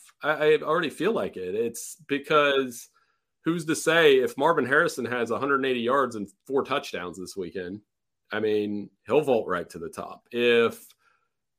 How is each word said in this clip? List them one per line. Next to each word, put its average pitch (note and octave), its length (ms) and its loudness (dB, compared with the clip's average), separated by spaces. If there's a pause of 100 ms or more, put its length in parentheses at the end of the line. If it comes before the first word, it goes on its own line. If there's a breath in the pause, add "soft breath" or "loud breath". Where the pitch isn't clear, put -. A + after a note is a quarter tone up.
(220)
I, C#3+ 80 0
I D3+ 280 4
already D3+ 320 0
feel F3 200 -2
like A2 260 -4
it. F#2 200 -6
It's - 400 -4 (100)
because C#3 840 0 (560)
who's E3 200 -2
to D#3 100 -2
say D#3+ 440 6
if B2 200 -2
Marvin D3 280 2
Harrison D3 400 2
has A#2 260 -2
a G#2 80 -2
hundred C#3 160 0
and C3 100 0
eighty B2+ 140 -2
yards B2 340 0
and G#2 140 -8 (180)
four C3+ 180 -2
touchdowns F2+ 540 -6
this F2+ 180 -14
weekend, F2+ 440 -10 (500)
I G#2+ 80 -4
mean, G#2 500 -2 (160)
he'll C3 180 2
vault B2 260 2
right F2 220 -4
to E2+ 100 -14
the E2 80 -10
top. F#2 420 -14
If, A#2+ 560 2 (720)